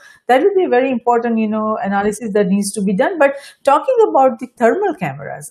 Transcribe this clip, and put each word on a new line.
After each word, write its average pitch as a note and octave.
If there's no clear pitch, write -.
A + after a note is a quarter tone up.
that B3+
will G4
be F#4
a D4
very B3+
important, A#3+
you A3
know, G#3+
analysis G3+
that G#3
needs G3
to G#3+
be F#3+
done. D#4+
But C#4
talking D#4
about C4
the B3+
thermal D#4
cameras, D3